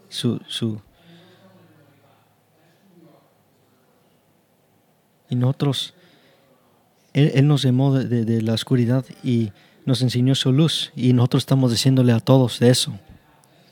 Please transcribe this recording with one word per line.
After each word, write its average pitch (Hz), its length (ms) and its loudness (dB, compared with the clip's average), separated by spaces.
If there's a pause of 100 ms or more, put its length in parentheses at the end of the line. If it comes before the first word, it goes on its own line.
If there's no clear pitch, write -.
su, - 380 -6
su, 107 340 -8 (4000)
y 131 60 -6
nosotros, 127 580 -4 (1200)
Él, 147 200 2
Él 139 140 4
nos 143 160 0
llamó 131 300 2
de, 131 120 -2
de, 117 200 -2
de 113 160 -2
la 113 120 -2
oscuridad 123 520 -2 (180)
y 117 280 -2 (340)
nos 123 160 -2
enseñó 127 340 0
su 135 160 -2
luz, 147 440 0
y 127 180 2
nosotros 123 300 0
estamos 131 280 0
diciéndole 123 420 2
a 113 60 0
todos 131 400 2
de 120 100 6
eso. 123 280 0 (760)